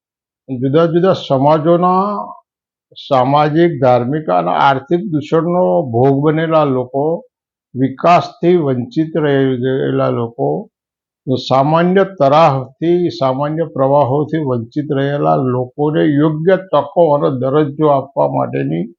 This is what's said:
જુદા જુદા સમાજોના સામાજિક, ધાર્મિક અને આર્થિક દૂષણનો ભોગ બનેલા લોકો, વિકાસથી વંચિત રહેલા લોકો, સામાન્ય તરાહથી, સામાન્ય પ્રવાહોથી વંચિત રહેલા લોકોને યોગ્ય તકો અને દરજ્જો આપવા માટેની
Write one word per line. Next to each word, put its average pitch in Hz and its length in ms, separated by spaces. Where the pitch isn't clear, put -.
જુદા 135 380
જુદા 170 260
સમાજોના 170 1040
સામાજિક, 147 720
ધાર્મિક 131 500
અને 175 200
આર્થિક 147 500
દૂષણનો 175 840
ભોગ 135 420
બનેલા 160 400
લોકો, 139 600
વિકાસથી 151 840
વંચિત 151 600
રહેલા 135 920
લોકો, 139 580
સામાન્ય 165 560
તરાહથી, 156 1080
સામાન્ય 147 540
પ્રવાહોથી 143 760
વંચિત 135 540
રહેલા 143 440
લોકોને 147 680
યોગ્ય 156 520
તકો 165 580
અને 143 260
દરજ્જો 143 460
આપવા 143 420
માટેની 139 720